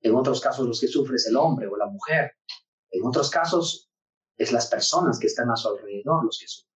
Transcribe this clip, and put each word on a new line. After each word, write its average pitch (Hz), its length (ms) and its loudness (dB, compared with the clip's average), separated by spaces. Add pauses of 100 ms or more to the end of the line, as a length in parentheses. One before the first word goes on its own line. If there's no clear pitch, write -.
en 113 140 4
otros 131 260 2
casos 131 260 0
los 117 140 -2
que 127 60 2
sufren 135 280 0
es - 120 0
el 120 100 4
hombre 143 300 2
o 101 100 -4
la 104 80 0
mujer, 143 460 -2 (580)
en 90 160 -2
otros 139 240 2
casos 170 640 0 (440)
es - 160 -2
las 117 160 2
personas 160 520 0
que 110 80 0
están 120 240 0
a 113 40 2
su 110 140 -4
alrededor 104 560 -2
los - 140 -2
que - 80 -18
sufren. - 280 -18